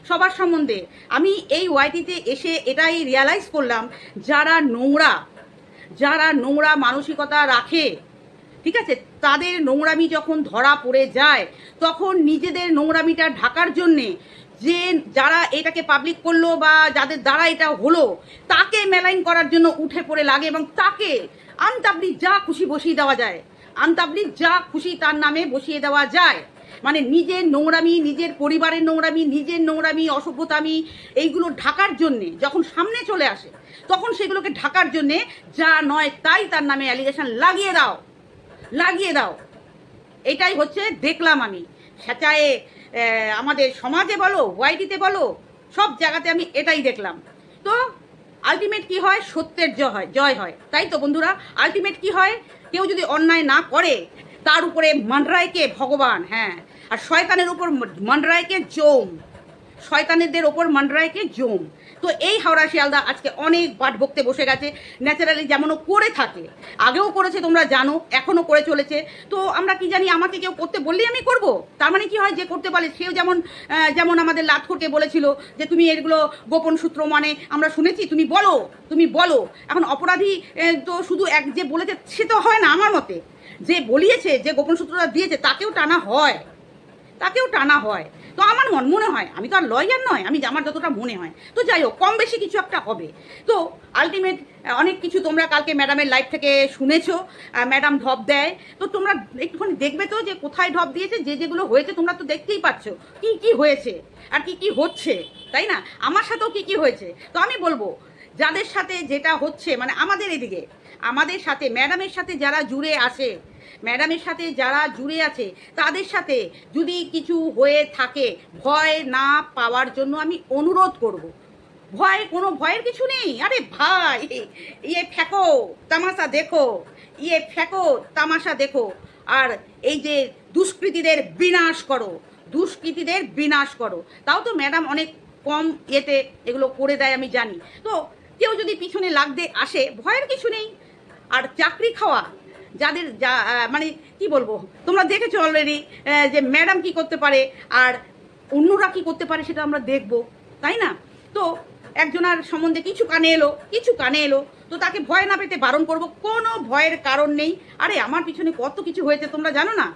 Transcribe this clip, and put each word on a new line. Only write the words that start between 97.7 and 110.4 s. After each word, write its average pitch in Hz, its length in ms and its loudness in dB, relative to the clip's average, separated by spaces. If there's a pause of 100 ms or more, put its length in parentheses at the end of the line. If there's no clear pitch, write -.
ঢপ 262 280 -2
দেয়, 285 300 0 (220)
তো 381 80 -6
তোমরা 392 280 0 (260)
একটুখানি 339 320 -4
দেখবে 294 340 -2
তো 440 160 -4
যে 392 120 -6
কোথায় 359 360 -2
ঢপ 339 180 0
দিয়েছে, 381 300 -6
যে 285 180 -6
যেগুলো 330 300 -4
হয়েছে 302 260 2
তোমরা 349 200 0
তো 349 120 -10
দেখতেই 311 340 -4
পাচ্ছ 262 300 -4 (320)
কি 427 220 -2
কি 453 100 4
হয়েছে 269 500 0 (280)
আর 294 100 0
কি 359 120 -10
কি 381 180 -4
হচ্ছে, 262 540 -2 (280)
তাই 320 140 0
না? 247 160 -2 (180)
আমার 339 220 0
সাথেও 440 280 -4
কি 392 120 -6
কি 392 140 -4
হয়েছে। 233 380 0 (180)
তো - 80 -4
আমি 453 200 0
বলবো, 254 360 -2 (380)
যাদের 320 300 0
সাথে 359 380 -4
যেটা 294 340 0
হচ্ছে, 294 400 -4
মানে 247 160 -4
আমাদের 381 380 -2
এদিকে, 240 360 -8 (340)